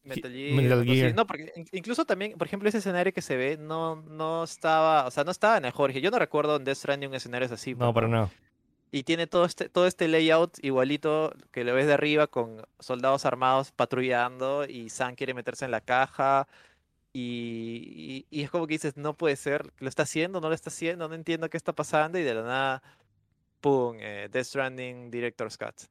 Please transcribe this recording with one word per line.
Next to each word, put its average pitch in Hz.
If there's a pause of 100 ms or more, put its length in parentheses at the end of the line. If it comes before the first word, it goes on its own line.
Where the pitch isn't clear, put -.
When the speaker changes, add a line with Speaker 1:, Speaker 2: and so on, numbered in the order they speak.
Speaker 1:
Metal 127
Speaker 2:
Hi-, 123
Speaker 1:
Gear, 135
Speaker 2:
Metal 127
Speaker 1:
algo 120
así. 131
Speaker 2:
Gear. 123
Speaker 1:
No, 226
porque -
in-, 165
incluso 214
también, 202
por 165
ejemplo, 202
ese 214
escenario 185
que 180
se 135
ve 135
no, 160
no 160
estaba, 160
o 123
sea, 147
no 160
estaba 214
en 135
el 123
Jorge. 135
Yo 180
no 240
recuerdo 151
en 135
Death 135
Stranding 139
un 135
escenario 123
así, 127
Speaker 2:
No, -
Speaker 1:
pues, 120
Speaker 2:
para 113
Speaker 1:
¿no? 117
Speaker 2:
nada. 110 (600)
Speaker 1:
Y 139
tiene 165
todo 175
este, 175
todo 180
este 180
layout 160
igualito 147 (180)
que 123
lo 123
ves 131
de 147
arriba 151
con 113 (140)
soldados 135
armados 131
patrullando 127
y 117
Sam 127
quiere 131
meterse 123
en 127
la 110
caja 135 (640)
y, 117
y, 151
y 143
es 139
como 170
que 156
dices, 156
"No 147
puede 147
ser, -
¿lo 131
está -
haciendo? 175
¿No 156
lo 160
está 160
haciendo? 165
No 160
entiendo 165
qué 170
está 160
pasando", 156
y 165
de 120
la 110
nada, 131 (760)
pum, 123
eh, 104
Death 127
Stranding 127
Director's 120
Cut. 110 (160)